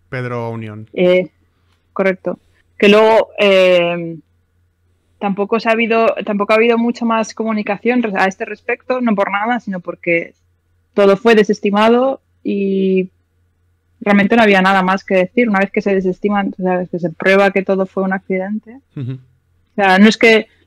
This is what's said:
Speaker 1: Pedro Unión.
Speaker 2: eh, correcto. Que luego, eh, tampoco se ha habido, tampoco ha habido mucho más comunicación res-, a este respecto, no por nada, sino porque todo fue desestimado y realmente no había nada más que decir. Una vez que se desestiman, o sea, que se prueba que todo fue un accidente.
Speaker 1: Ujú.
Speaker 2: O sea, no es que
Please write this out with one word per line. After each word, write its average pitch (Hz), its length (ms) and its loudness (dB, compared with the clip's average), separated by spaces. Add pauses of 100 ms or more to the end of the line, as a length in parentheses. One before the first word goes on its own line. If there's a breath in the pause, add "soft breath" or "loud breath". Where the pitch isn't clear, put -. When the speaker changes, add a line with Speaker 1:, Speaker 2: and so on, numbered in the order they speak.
Speaker 1:
Pedro 123 400 -8
Unión. 110 440 -12
Speaker 2:
eh, 180 360 2 (640)
correcto. 190 440 -4 (400)
Que 208 120 2
luego, 220 400 4 (100)
eh, 175 800 0 (1000)
tampoco 202 400 -4
se - 100 -8
ha - 20 4
habido, 226 420 0 (120)
tampoco 202 280 -2
ha 220 40 4
habido 233 200 2
mucho 240 280 -2
más 226 280 -4
comunicación 220 720 -4
res-, 214 120 -4
a 190 100 0
este 190 200 -4
respecto, 240 560 -6
no 226 140 0
por 196 160 -2
nada, 220 280 -2
sino 190 200 -8
porque 170 540 -6 (600)
todo 196 240 4
fue 233 160 4
desestimado 214 880 0 (220)
y 190 680 -2 (920)
realmente 202 360 2
no 233 80 4
había 196 180 4
nada 190 220 2
más 190 200 -2
que 196 120 -2
decir. 202 340 0
Una 190 100 0
vez 196 120 -2
que - 100 -4
se 196 140 -2
desestiman, 196 640 -4
o - 20 -10
sea, 180 240 -2
que 175 140 -8
se 165 100 -4
prueba 196 400 2
que 190 140 -4
todo 190 240 -2
fue 190 160 -6
un 190 100 -4
accidente. 202 640 -8 (160)
Speaker 1:
Ujú. 135 180 -8
Speaker 2:
O - 600 -20
sea, 190 220 2
no 208 100 8
es 214 100 2
que 220 300 4 (180)